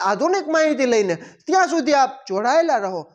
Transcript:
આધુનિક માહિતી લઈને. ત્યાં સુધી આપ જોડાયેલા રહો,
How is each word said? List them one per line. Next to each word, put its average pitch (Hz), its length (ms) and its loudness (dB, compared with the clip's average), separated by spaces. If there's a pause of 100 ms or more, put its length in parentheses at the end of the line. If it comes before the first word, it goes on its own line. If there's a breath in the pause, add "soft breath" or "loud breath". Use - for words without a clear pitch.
આધુનિક 302 440 0
માહિતી 311 380 0
લઈને. 214 300 0
ત્યાં 349 520 -2
સુધી 302 260 0
આપ 269 160 4 (180)
જોડાયેલા 254 500 0
રહો, 185 380 -6